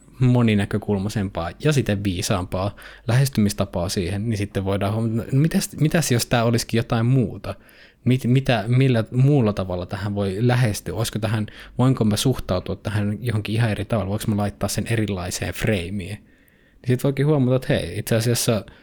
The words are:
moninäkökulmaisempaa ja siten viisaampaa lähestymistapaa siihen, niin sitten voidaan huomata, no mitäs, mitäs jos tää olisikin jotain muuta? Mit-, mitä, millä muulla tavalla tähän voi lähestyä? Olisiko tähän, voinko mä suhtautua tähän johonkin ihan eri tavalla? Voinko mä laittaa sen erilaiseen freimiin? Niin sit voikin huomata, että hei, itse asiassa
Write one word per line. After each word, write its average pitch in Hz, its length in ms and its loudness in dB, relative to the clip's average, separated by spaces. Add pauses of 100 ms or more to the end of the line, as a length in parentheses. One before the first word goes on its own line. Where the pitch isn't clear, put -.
(200)
moninäkökulmaisempaa 104 1300 2 (140)
ja 151 80 4
siten 104 320 0
viisaampaa 92 720 -2 (320)
lähestymistapaa 104 800 0
siihen, 101 420 -2
niin 104 80 0
sitten 98 260 -4
voidaan 98 300 0
huomata, 113 380 -2
no 135 80 4
mitäs, 175 300 0 (100)
mitäs 156 320 2
jos 117 140 2
tää 120 180 2
olisikin 117 340 0
jotain 113 280 0
muuta? 123 480 0 (500)
Mit-, 127 220 2
mitä, 127 400 2
millä 123 440 4
muulla 131 420 4
tavalla 92 340 -4
tähän 101 280 -6
voi 98 260 -2
lähestyä? 120 540 0
Olisiko 107 240 -4
tähän, 107 280 -2 (320)
voinko 127 260 2
mä 104 120 2
suhtautua 95 600 -2
tähän 104 440 -2
johonkin 107 340 -2
ihan 113 160 2
eri 101 140 -4
tavalla? 101 240 -2
Voinko 104 200 -4
mä 107 80 0
laittaa 101 320 -2
sen - 180 -4
erilaiseen 95 680 -4
freimiin? 98 640 -4
Niin - 680 -20
sit 127 180 0
voikin 139 220 0
huomata, 131 300 4
että 127 120 -4
hei, 92 300 -2
itse 107 180 0
asiassa 117 480 0 (180)